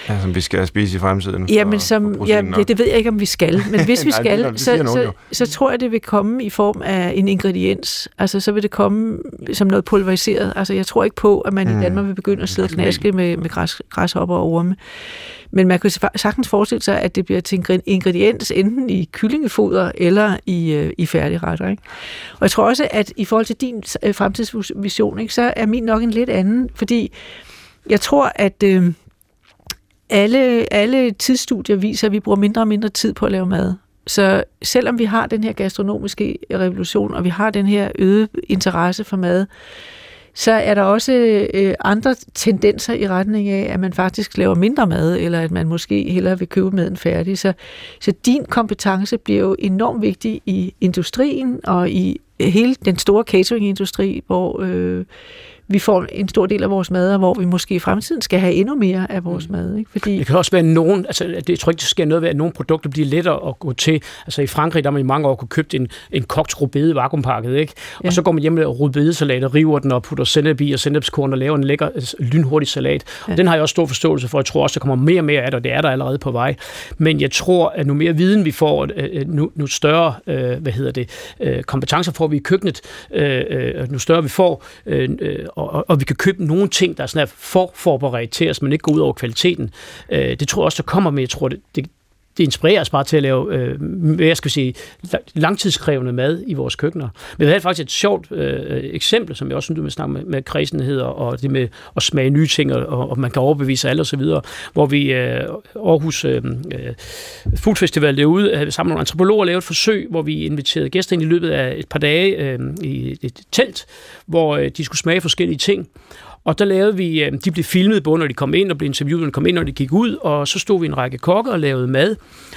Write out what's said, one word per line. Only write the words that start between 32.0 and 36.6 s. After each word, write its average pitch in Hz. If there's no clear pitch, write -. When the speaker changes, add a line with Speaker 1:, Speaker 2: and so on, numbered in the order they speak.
Speaker 2:
at 202
vi 208
bruger 202
mindre 208
og 220
mindre 214
tid -
på -
at 202
lave 190
mad. 185
Så 196
selvom 247
vi 233
har 226
den 220
her 220
gastronomiske 202
revolution, 190